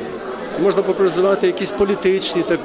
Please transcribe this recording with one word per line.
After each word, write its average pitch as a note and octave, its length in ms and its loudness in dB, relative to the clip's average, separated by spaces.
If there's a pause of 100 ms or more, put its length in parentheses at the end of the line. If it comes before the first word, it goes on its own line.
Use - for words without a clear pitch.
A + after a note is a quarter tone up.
(580)
Не D#3+ 60 0
можна F#3+ 180 2
популяризувати F#3 680 2
якісь F3+ 240 -2
політичні, F#3+ 680 0
так E3 240 0